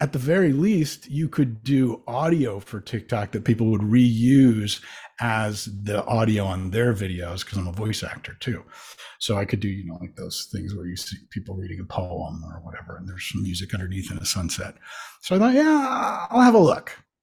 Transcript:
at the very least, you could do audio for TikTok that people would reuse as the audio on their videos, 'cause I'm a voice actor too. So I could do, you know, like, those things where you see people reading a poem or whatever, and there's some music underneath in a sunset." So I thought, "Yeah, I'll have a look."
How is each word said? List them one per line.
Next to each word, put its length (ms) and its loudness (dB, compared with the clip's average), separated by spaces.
at 100 0
the 60 -2
very 340 2
least, 580 0
you 200 -2
could 320 0
do 440 2
audio 540 0
for 180 -10
TikTok 540 -4
that 120 -4
people 260 4
would 100 2
reuse 1000 6
as 520 -2
the 220 -2
audio 400 2
on 260 -4
their 220 2
videos, 520 -6
'cause 140 -6
I'm 100 -4
a 40 -8
voice 300 -4
actor 380 -12
too. 240 -6
So 200 -2
I 80 -2
could 140 -2
do, 80 -2
you 180 -6
know, 120 -12
like, 160 -12
those 380 -10
things 220 -8
where 120 -8
you 100 -8
see 200 -10
people 260 -10
reading 240 -8
a 40 -10
poem 600 -8
or 160 -14
whatever, 380 -16
and 100 -12
there's 220 -12
some 120 -6
music 300 -6
underneath 380 -6
in 80 -8
a 80 -10
sunset." 500 -6
So 140 0
I 20 4
thought, 160 4
"Yeah, 760 2
I'll 120 6
have 120 10
a 40 10
look." 400 4